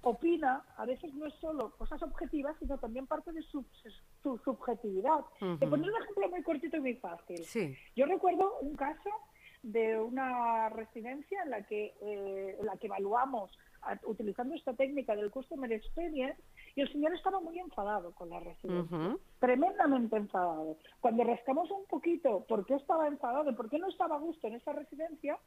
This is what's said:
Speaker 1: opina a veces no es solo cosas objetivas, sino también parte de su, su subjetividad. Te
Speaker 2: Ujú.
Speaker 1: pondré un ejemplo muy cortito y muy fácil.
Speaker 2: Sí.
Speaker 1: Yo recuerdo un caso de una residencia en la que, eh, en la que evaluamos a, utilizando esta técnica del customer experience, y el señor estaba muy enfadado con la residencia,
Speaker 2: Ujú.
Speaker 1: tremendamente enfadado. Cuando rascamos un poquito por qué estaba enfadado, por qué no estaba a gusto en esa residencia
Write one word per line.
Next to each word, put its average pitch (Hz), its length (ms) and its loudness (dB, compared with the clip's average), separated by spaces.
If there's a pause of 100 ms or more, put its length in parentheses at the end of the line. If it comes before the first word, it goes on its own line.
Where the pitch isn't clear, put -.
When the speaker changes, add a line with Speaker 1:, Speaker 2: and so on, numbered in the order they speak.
Speaker 1:
opina 294 600 4 (140)
a 220 80 -4
veces 262 280 -4
no 302 140 -6
es 285 80 -8
solo 285 420 -4
cosas - 240 -2
objetivas, 302 580 -4
sino 269 180 -2
también 254 280 -6
parte 311 280 -4
de 320 100 -6
su, 277 200 -6 (600)
su 262 160 0
subjetividad. 226 800 2 (200)
Te 202 60 -2
Speaker 2:
Ujú. 165 240 4
Speaker 1:
pondré 320 220 4
un 453 100 0
ejemplo 392 280 0
muy 349 140 -4
cortito 320 340 0
y 302 40 0
muy 254 140 0
fácil. 175 480 -8
Speaker 2:
Sí. 160 320 -2 (200)
Speaker 1:
Yo 262 100 6
recuerdo 370 560 4
un 269 140 -4
caso 302 340 -4 (520)
de 220 380 2
una 233 680 2
residencia 247 760 -6
en 311 80 -4
la 214 160 -4
que, 208 340 -4
eh, 196 580 -4
en 202 60 -2
la 190 120 -2
que 226 100 -8
evaluamos 202 640 0 (320)
a, 202 220 -4
utilizando 233 500 -2
esta 269 180 -4
técnica 269 420 0
del 208 160 -2
customer 269 400 -6
experience, 294 720 -2 (340)
y 277 60 2
el 277 100 0
señor 302 220 2
estaba 381 260 0
muy 339 200 -6
enfadado 202 540 -2
con 175 160 -10
la 175 100 -8
residencia, 175 580 -2
Speaker 2:
Ujú. 202 220 0 (200)
Speaker 1:
tremendamente 269 760 4
enfadado. 170 600 0 (220)
Cuando 233 240 4
rascamos 269 480 2
un 392 140 -6
poquito 302 600 2
por 208 180 2
qué 269 100 4
estaba 320 320 2
enfadado, 277 480 2
por 226 140 -6
qué 277 100 0
no 381 100 -2
estaba 330 260 0
a 285 40 -2
gusto 320 280 -4
en 220 80 -4
esa 269 180 -6
residencia 294 720 -4